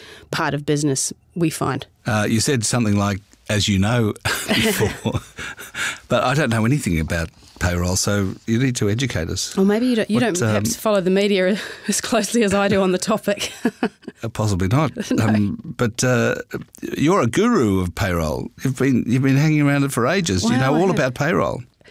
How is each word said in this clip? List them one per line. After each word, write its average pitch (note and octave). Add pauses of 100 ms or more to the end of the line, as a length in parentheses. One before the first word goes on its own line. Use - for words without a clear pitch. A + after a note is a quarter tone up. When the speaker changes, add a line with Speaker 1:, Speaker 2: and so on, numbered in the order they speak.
(320)
Speaker 1:
part D3+
of C#3+
business, D3 (240)
we E3+
find. - (200)
Speaker 2:
Uh, G#2+
you A2+
said B2
something G#2+
like, G2+ (300)
"As G#2
you G2+
know," G#2+
<laughs> - (240)
before, G#3 (400)
Speaker 1:
<laughs> -
Speaker 2:
but -
I C3
don't C#3
know A2+
anything A2+
about E2 (300)
payroll, F2+
so G2+ (120)
you A2+
need B2+
to G#2
educate G#2
us. -
Speaker 1:
Or F#3+
maybe G#3+
you B3
don't, G#3+
you G#3
Speaker 2:
What, A#3
Speaker 1:
don't G3
perhaps G#2+
Speaker 2:
um, -
Speaker 1:
follow G#3
the F3
media G3 (140)
<laughs> -
as G3+
closely A#3
as G3
I G3+
do G3
on F#3
the F#3
topic. - (300)
<laughs> A3+ (320)
Speaker 2:
Uh, A2+
possibly G2+
not. D3+ (100)
Speaker 1:
<laughs> -
No. G#2+
Speaker 2:
Um, G#2
but, -
uh, A#2+ (440)
you're E3+
a B2
guru C3
of F2+
payroll. E2 (160)
You've B2+
been, C3
you've B2
been C3+
hanging D3+
around C#3+
it C#3
for A#2
ages. E3
You A3+
Speaker 1:
Well, B2
Speaker 2:
know C3
Speaker 1:
I D#3
Speaker 2:
all F#3+
Speaker 1:
have. F3+
Speaker 2:
about C3
payroll. C#3+ (300)